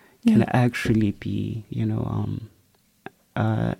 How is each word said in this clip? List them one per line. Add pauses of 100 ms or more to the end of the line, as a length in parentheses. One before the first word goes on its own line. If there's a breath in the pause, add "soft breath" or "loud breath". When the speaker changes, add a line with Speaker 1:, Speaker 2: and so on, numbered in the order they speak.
(260 soft breath)
Speaker 1:
can
Speaker 2:
Yeah.
Speaker 1:
actually
be,
you
know,
um, (880)
uh,